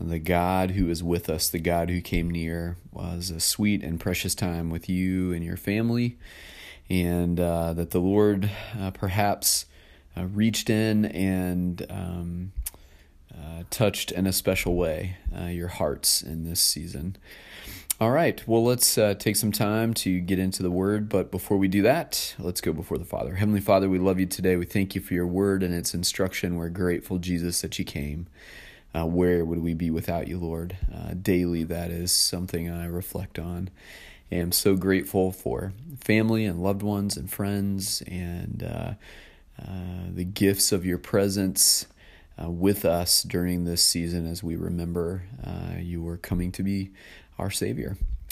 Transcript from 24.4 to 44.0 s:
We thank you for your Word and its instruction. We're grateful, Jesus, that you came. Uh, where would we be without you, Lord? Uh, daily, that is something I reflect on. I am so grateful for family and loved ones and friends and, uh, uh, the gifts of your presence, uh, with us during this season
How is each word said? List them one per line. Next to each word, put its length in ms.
We 80
thank 300
you 80
for 100
your 140
Word 360
and 120
its 180
instruction. 640
We're 140
grateful, 480
Jesus, 420
that 180
you 60
came. 420
Uh, 100
where 400
would 140
we 160
be 160
without 380
you, 100
Lord? 400
Uh, 220
daily, 520
that 260
is 200
something 600
I 160
reflect 520
on. 300
I 40
am 160
so 240
grateful 540
for 440
family 460
and 160
loved 200
ones 360
and 120
friends 760
and, 560
uh, 320
uh, 500
the 140
gifts 480
of 140
your 100
presence, 880
uh, 80
with 360
us 360
during 420
this 180
season 420